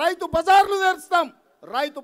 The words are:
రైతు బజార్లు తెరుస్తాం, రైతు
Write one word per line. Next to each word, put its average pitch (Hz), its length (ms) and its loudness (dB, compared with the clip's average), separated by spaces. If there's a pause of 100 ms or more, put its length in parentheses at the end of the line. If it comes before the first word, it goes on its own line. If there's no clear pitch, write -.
రైతు 349 240 -2 (100)
బజార్లు 392 500 4
తెరుస్తాం, 349 420 0 (360)
రైతు 285 400 -6